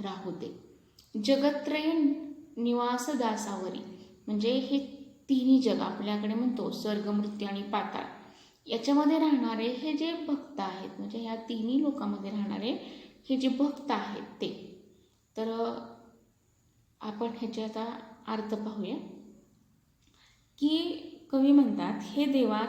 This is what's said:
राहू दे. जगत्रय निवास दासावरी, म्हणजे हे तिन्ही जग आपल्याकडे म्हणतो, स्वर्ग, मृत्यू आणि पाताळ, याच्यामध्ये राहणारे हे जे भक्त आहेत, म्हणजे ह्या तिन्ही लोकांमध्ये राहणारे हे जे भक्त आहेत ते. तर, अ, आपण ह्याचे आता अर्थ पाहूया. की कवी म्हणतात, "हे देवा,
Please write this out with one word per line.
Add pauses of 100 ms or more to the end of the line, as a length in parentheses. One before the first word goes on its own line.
राहू
दे. (600)
जगत्रय (680)
निवास
दासावरी, (440)
म्हणजे
हे (500)
तिन्ही
जग
आपल्याकडे
म्हणतो,
स्वर्ग,
मृत्यू
आणि
पाताळ, (640)
याच्यामध्ये
राहणारे
हे
जे (140)
भक्त
आहेत, (100)
म्हणजे
ह्या
तिन्ही
लोकांमध्ये
राहणारे (240)
हे
जे
भक्त
आहेत
ते. (560)
तर,
अ, (1300)
आपण
ह्याचे
आता (280)
अर्थ
पाहूया. (1600)
की (440)
कवी
म्हणतात,
"हे
देवा,